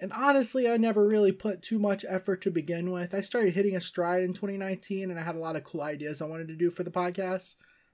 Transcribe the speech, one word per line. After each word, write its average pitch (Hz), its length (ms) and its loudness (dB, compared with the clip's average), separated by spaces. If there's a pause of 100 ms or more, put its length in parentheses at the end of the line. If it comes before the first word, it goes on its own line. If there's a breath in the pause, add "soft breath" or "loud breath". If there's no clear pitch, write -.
And 196 100 -6
honestly, 262 560 4
I 233 80 4
never 214 320 6
really 208 240 6
put 196 300 -4
too 220 160 -2
much 202 280 0
effort 185 360 -2
to 190 80 0
begin 170 400 -2
with. 175 240 -4
I 196 80 -2
started 202 320 2
hitting 196 200 2
a 175 60 0
stride 180 420 0
in 180 120 0
twenty 196 240 -6
nineteen, 190 520 -4
and 170 80 -6
I 165 40 -8
had 165 120 -4
a 165 40 -8
lot 160 180 -4
of 147 80 -6
cool 160 160 -8
ideas 147 400 -6
I 156 60 -6
wanted 160 220 -8
to 160 80 -10
do 170 120 4
for 180 140 -4
the 170 80 -6
podcast. 185 640 -2 (400 soft breath)